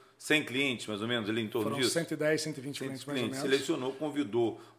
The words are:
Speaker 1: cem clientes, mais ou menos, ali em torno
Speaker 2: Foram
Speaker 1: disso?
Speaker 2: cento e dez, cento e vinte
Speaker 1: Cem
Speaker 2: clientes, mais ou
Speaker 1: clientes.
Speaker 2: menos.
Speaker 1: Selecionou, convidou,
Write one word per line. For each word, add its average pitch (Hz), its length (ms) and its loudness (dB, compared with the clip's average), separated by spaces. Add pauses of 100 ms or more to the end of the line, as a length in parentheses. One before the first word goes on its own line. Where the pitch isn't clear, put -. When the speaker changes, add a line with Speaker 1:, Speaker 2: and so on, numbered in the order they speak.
(180)
Speaker 1:
cem 156 260 4
clientes, 127 440 0
mais 104 120 -2
ou 110 60 0
menos, 117 240 0
ali 113 120 2
em 107 60 -2
torno 107 220 0
Speaker 2:
Foram 139 100 -2
Speaker 1:
disso? 120 120 4
Speaker 2:
cento 165 200 0
e 156 40 -2
dez, 151 260 2
cento 156 160 -4
e - 20 -8
vinte 135 180 -8
Speaker 1:
Cem 135 100 -4
Speaker 2:
clientes, 135 180 -8
mais 143 140 -2
ou 117 80 0
Speaker 1:
clientes. 135 140 -4
Speaker 2:
menos. 135 140 4
Speaker 1:
Selecionou, 139 380 0
convidou, 120 640 0 (180)